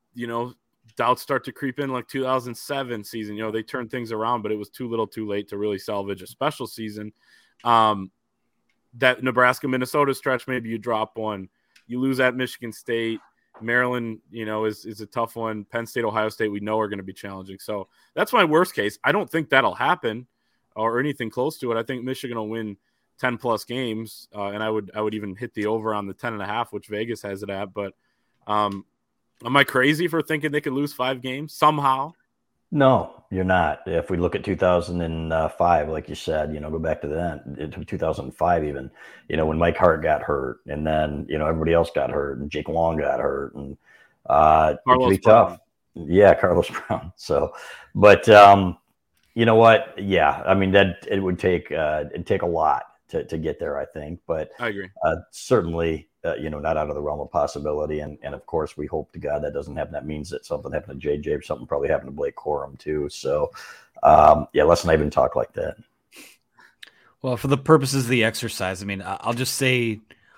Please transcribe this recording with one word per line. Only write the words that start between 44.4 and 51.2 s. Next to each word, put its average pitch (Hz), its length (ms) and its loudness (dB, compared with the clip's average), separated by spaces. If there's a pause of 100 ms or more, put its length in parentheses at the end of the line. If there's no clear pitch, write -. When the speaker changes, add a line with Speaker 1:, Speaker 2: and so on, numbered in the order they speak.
Speaker 2:
it - 40 -8
could - 120 -2
Speaker 1:
Carlos 127 200 4
Speaker 2:
be 98 100 4
tough. 110 400 6 (360)
Speaker 1:
Brown. 82 140 -12
Speaker 2:
Yeah, 95 240 8
Carlos 87 360 2
<laughs> - 180 -10
Brown. - 280 -8
So, 73 380 -2 (400)
but, 98 360 8
um, 101 480 10 (580)
you 113 100 2
know 113 100 6
what? 113 420 8
Yeah, 90 480 2
I 92 80 4
mean, 95 180 2
that, 98 380 4
it 98 100 0
would 92 200 -2